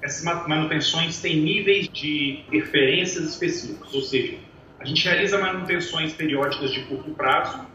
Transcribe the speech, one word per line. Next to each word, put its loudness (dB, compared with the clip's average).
essas -6
ma-, -2
manutenções 0
têm 0
níveis 4
de -2
interferências 2
específicos, -4
ou 0
seja, 0
a -10
gente 2
realiza 4
manutenções -2
periódicas 0
de -4
curto -8
prazo 0